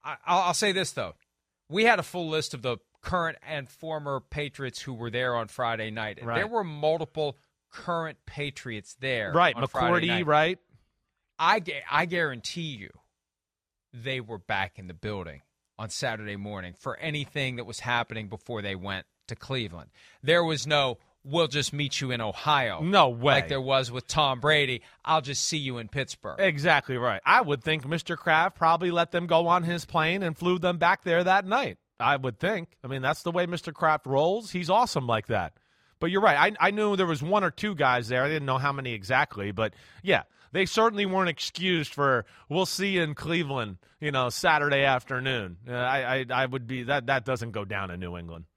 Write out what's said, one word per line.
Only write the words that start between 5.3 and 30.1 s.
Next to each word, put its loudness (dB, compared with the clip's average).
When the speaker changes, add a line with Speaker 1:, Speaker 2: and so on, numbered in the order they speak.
Speaker 1:
on -4
Friday -4
night. -8
And -12
Speaker 2:
Right. -2
Speaker 1:
there 0
were -2
multiple -2
current -6
Patriots -10
there -2
Speaker 2:
Right, 4
Speaker 1:
on -2
Friday 2
Speaker 2:
McCourty, 0
Speaker 1:
night. 0
Speaker 2:
right? 4
Speaker 1:
I 4
gu-, -8
I 2
guarantee -4
you -14
they -6
were -10
back -4
in -14
the -12
building -8
on -10
Saturday -6
morning -10
for -8
anything -6
that -8
was -12
happening -2
before -8
they -4
went -8
to -10
Cleveland. -8
There 4
was -2
no, 2
"We'll 2
just -2
meet -4
you -4
in -2
Ohio." 0
Speaker 2:
No 6
way. 4
Speaker 1:
Like 2
there -2
was 2
with -10
Tom 0
Brady, 2
"I'll 2
just -4
see -4
you -6
in -12
Pittsburgh." -8
Speaker 2:
Exactly 2
right. 0
I 8
would -2
think -2
Mister -4
Kraft 2
probably 2
let 2
them -2
go 4
on 4
his -4
plane 0